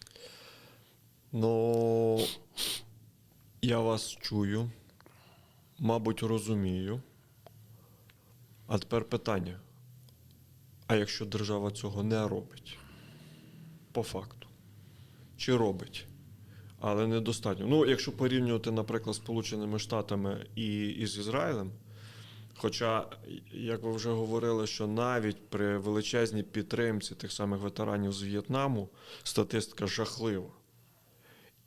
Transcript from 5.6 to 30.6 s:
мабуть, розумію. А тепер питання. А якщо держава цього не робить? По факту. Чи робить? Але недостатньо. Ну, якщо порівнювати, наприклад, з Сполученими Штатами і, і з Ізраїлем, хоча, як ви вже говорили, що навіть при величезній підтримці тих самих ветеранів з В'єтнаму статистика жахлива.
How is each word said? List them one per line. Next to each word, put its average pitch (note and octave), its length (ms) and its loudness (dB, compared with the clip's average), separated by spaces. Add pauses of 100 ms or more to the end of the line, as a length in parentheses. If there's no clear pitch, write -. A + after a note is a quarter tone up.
мабуть, A2+ 440 2
розумію. G#2 800 0 (1600)
А G#2+ 120 2
тепер A2+ 260 0
питання. F#2+ 560 -2 (1300)
А A2 100 6
якщо G#2 280 2
держава G#2 460 0
цього G2+ 320 -4
не A2 260 2
робить? - 500 -6 (1120)
По A#2+ 100 0
факту. - 460 -8 (880)
Чи B2+ 200 2
робить? G2 500 0 (760)
Але G#2+ 260 2
недостатньо. A2 600 0
Ну, C#3+ 200 8
якщо C3 260 2
порівнювати, B2 580 2
наприклад, A2 440 0
з G#2+ 40 -4
Сполученими G#2+ 600 -2
Штатами G#2 760 -2
і, G#2 340 -2
і A2 180 -4
з G2+ 120 -4
Ізраїлем, A2 520 -2 (840)
хоча, A2+ 500 0 (460)
як A2+ 300 -4
ви A2+ 100 0
вже A2+ 180 -2
говорили, A2+ 560 2
що G#2+ 200 -2
навіть A2 600 0
при G2+ 300 2
величезній G#2+ 640 2
підтримці A2 720 0
тих - 180 -8
самих G2+ 280 0
ветеранів G2+ 520 0
з G2 100 -4
В'єтнаму G#2 640 0 (340)
статистика - 640 0
жахлива. G#2+ 640 -2 (1160)